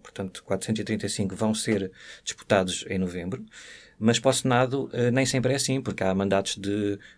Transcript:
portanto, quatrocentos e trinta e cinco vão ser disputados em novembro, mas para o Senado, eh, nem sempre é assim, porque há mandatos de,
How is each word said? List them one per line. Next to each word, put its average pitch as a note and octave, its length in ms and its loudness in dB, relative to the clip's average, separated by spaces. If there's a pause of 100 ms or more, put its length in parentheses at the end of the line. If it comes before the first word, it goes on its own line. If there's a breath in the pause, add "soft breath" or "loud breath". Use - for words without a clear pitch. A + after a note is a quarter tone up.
portanto, - 420 -10
quatrocentos G#2+ 360 -2
e - 20 -4
trinta G#2 220 -4
e G2 40 -2
cinco F#2+ 240 -2
vão A2 220 0
ser G2+ 380 0 (320 loud breath)
disputados - 640 0
em F#2+ 80 -2
novembro, F2+ 480 -4 (540 loud breath)
mas A2 200 4
para C3+ 100 2
o B2+ 40 6
Senado, C3 600 0
eh, B2 160 2
nem C3 160 4
sempre C3 280 2
é - 20 0
assim, C3+ 260 0
porque F#2+ 220 -4
há F#2+ 100 2
mandatos G2 420 2
de, G2+ 440 -2 (180 loud breath)